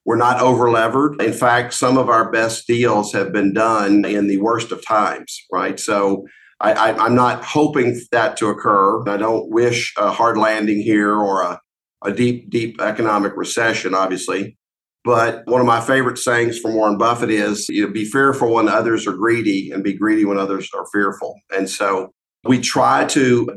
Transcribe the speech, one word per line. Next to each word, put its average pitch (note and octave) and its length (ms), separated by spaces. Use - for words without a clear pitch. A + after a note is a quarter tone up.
We're A2+ 100
not A#2+ 240
over-levered. A#2+ 800
In A2 140
fact, B2 400
some C3 240
of B2 100
our A2+ 220
best A2+ 360
deals A#2 460
have G2 220
been G2 180
done G#2 540
in G2+ 220
the G2 100
worst A2+ 340
of - 120
times, G2+ 540
right? F#2+ 260
So G2+ 480
I, G#2+ 120
I, A2 320
I'm A2+ 100
not B2 300
hoping C3+ 560
that A#2 280
to A2 100
occur. G#2 600
I G2+ 100
don't A2 320
wish A#2+ 480
a G2+ 120
hard A2+ 280
landing G#2+ 420
here G#2 340
or G2 280
a, F2+ 180
a G#2 100
deep, B2 380
deep A2+ 300
economic G#2+ 560
recession, A2+ 580
obviously. F#2+ 640
But A#2 440
one B2 160
of A#2+ 40
my A#2 140
favorite B2+ 380
sayings A#2 400
from A2 160
Warren G#2+ 240
Buffett A#2 320
is, G#2 400
you G2+ 160
know, F#2+ 40
"Be G#2+ 140
fearful C3 480
when A2 160
others A2 380
are F#2+ 80
greedy G#2 560
and G2 120
be G2 120
greedy G#2+ 320
when G2 100
others G2 400
are F2+ 160
fearful." G2+ 480
And G2 140
so G2 420
we B2 160
try C3+ 460
to B2 400